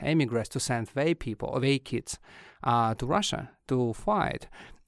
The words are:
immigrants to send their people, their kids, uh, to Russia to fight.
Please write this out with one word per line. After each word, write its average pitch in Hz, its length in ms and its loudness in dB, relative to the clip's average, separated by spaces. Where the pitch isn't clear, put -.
immigrants 120 460 2
to 135 100 -4
send 117 280 0
their 156 280 0
people, - 440 -4
their 135 200 4
kids, - 400 -6
uh, 117 320 2
to 123 100 -4
Russia 160 460 0
to 123 260 2
fight. - 560 0